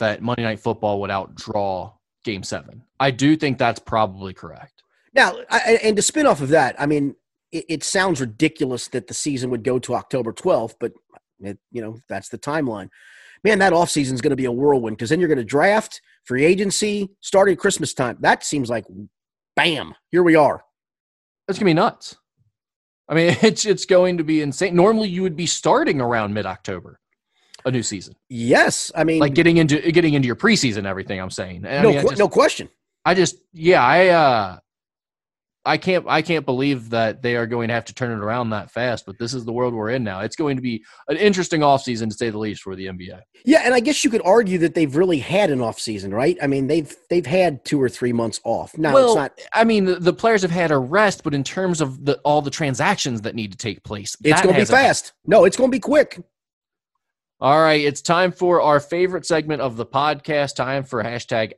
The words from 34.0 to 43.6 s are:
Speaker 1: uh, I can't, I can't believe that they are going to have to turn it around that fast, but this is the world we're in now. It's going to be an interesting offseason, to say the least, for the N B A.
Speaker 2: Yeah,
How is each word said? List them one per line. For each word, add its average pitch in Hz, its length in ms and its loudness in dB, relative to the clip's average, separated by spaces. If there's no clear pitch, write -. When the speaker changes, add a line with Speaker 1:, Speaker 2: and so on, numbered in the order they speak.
Speaker 1:
uh, 123 500 2
I 151 140 0
can't, 180 300 -2
I 156 140 0
can't 156 220 -2
believe 131 460 -4
that 113 320 -2
they 120 140 -2
are 117 100 -2
going 117 220 -4
to 117 60 -2
have 113 100 -4
to - 100 -18
turn 120 160 -6
it 110 100 -6
around 113 300 -4
that 104 220 -8
fast, 123 340 -4
but 98 140 -16
this 117 120 -6
is 123 120 -8
the 117 80 -8
world 123 220 -2
we're 107 160 -4
in 127 120 -2
now. 95 200 -6
It's 113 120 -8
going 143 220 -2
to 127 60 -8
be 120 200 -6
an 151 80 -2
interesting 180 440 0
offseason, 127 500 0
to 104 60 -10
say 117 140 -4
the 107 80 -8
least, 107 240 -8
for 95 120 -12
the 95 140 -10
N 92 80 -10
B 90 140 -16
A. 90 120 -20
Speaker 2:
Yeah, 294 200 4